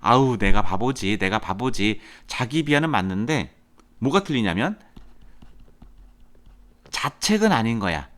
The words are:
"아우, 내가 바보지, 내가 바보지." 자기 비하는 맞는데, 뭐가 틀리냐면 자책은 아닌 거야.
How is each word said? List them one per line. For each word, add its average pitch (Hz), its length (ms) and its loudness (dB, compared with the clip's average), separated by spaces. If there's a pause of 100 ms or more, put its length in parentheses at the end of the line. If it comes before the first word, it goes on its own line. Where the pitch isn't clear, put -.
"아우, 127 380 2
내가 101 240 6
바보지, 104 560 0
내가 95 220 -2
바보지." 104 600 -2 (280)
자기 139 340 -4
비하는 147 260 0
맞는데, 104 640 -2 (460)
뭐가 147 240 2
틀리냐면 123 560 -2 (2000)
자책은 214 600 0
아닌 117 300 0
거야. 82 260 -4 (120)